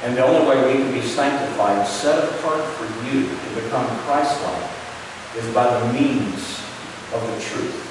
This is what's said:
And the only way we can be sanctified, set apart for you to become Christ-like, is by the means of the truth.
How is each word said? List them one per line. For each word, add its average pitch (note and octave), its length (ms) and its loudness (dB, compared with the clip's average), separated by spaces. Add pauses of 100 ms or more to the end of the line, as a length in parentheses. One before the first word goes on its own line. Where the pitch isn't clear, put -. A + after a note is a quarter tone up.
And B2 140 0
the C3 80 6
only D3+ 240 6
way C3 240 6
we C3+ 100 4
can C3 80 0
be A#2+ 120 -2
sanctified, - 840 0
set - 360 2
apart D#3 400 -2
for D3+ 220 -6 (200)
you C3 240 0
to - 320 -6
become B2 240 -2 (140)
Christ-like, - 720 0 (680)
is A2+ 160 -4
by A2+ 260 4
the A#2 140 0
means - 640 0 (540)
of - 80 -2
the - 180 -4
truth. - 520 -6